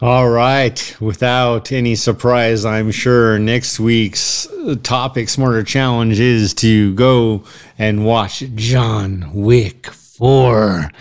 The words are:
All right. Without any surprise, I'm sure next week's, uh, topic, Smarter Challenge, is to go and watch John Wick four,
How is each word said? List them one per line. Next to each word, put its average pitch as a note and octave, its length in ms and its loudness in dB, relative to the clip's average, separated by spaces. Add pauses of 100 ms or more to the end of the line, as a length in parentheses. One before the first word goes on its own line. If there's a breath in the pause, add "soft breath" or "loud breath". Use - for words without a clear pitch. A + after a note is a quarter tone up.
All B2 280 2
right. B2 720 0
Without A#2+ 720 -2
any A#2+ 240 0
surprise, A2+ 680 0
I'm A2 260 -2
sure A2+ 480 2
next A#2 400 -2
week's, A2+ 680 -2
uh, A#3 360 -8
topic, B2 460 -4
Smarter B2 340 0
Challenge, A#2 560 0
is A2+ 360 2
to G#2+ 400 2
go A#2 480 2 (360 loud breath)
and G#2+ 260 0
watch A2 380 -2 (120)
John G#2+ 800 -2
Wick G#2 540 0
four, A2+ 1000 0 (120)